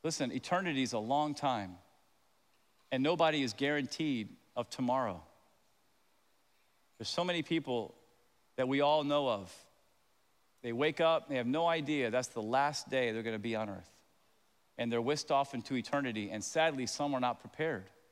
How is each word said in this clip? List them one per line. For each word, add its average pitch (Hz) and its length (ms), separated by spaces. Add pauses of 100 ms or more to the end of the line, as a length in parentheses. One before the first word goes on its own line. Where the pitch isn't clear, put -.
Listen, - 300
eternity 165 500
is 120 120
a 113 60
long 143 360
time, 104 420 (1120)
and 131 120
nobody 156 400
is 113 100
guaranteed 139 840 (200)
of 120 160
tomorrow. 123 500 (1800)
There's - 120
so 175 140
many 175 200
people 135 500 (640)
that 127 120
we 139 140
all 147 220
know 143 260
of. 98 240 (1080)
They 117 120
wake 151 260
up, 165 300
they 143 60
have 120 120
no 160 200
idea 147 440
that's 123 160
the - 140
last 135 480
day 127 240
they're 113 100
gonna 110 160
be 113 160
on 107 140
earth. 92 200 (880)
And 117 140
they're 117 100
whisked 147 300
off 139 220
into 131 220
eternity, 117 560
and 107 120
sadly, 151 420
some 143 280
are 131 80
not 123 180
prepared. 139 500 (220)